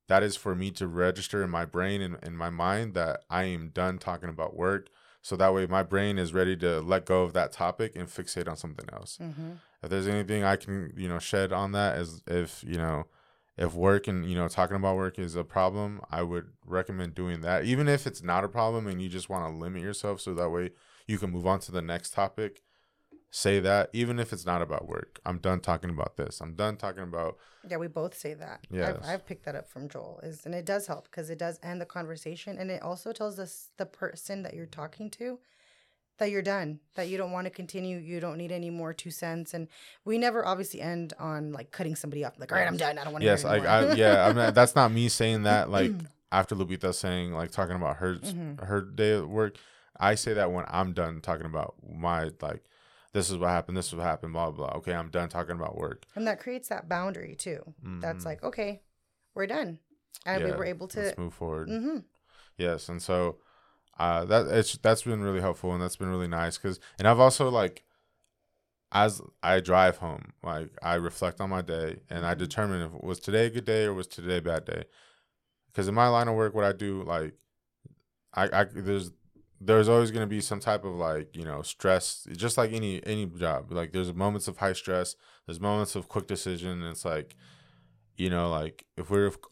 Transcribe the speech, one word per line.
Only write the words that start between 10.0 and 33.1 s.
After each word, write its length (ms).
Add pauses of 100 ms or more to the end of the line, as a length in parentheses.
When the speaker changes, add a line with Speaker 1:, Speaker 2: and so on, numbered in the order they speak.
Speaker 1:
anything 360
I 120
can, 400
you 140
know, 100
shed 320
on 220
that 260
is 260
if, 380
you 140
know, 300 (500)
if 160
work 340
and, 180
you 100
know, 120
talking 300
about 180
work 240
is 160
a 80
problem, 560 (100)
I 140
would 300 (120)
recommend 500
doing 260
that. 240
Even 240
if 180
it's 160
not 220
a 40
problem 380
and 140
you 80
just 180
wanna 280
limit 260
yourself 400
so 140
that 140
way 220 (360)
you 100
can 140
move 140
on 160
to 120
the 80
next 320
topic, 500 (680)
say 280
that, 340
even 260
if 140
it's 120
not 180
about 240
work. 360
"I'm 140
done 220
talking 320
about 260
this. 240
I'm 140
done 220
talking 260
about" 340 (320)
Speaker 2:
Yeah, 80
we 100
both 300
say 160
that. 380
Speaker 1:
Yes. 320
Speaker 2:
I've, 40
I've 200
picked 180
that 80
up 160
from 180
Joel, 360
is, 240
and 80
it 100
does 220
help 240
'cause 180
it 80
does 240
end 180
the 60
conversation, 720
and 140
it 100
also 320